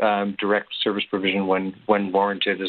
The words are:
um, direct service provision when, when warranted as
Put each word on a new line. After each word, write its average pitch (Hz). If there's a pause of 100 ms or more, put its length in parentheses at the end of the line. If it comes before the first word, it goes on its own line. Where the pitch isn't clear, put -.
um, 101
direct 101 (160)
service 104
provision 98
when, 95 (120)
when 101
warranted 98
as 95